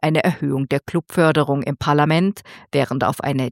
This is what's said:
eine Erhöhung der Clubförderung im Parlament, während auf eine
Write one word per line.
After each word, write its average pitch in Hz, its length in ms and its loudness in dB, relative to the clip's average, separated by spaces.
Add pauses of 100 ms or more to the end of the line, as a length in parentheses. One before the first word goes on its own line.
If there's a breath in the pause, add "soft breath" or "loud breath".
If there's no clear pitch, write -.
eine 156 200 2
Erhöhung 139 460 -2
der 143 120 0
Clubförderung 151 840 0
im 143 160 -6
Parlament, 156 640 2 (280 loud breath)
während 135 340 -2
auf 127 180 -2
eine 131 300 -4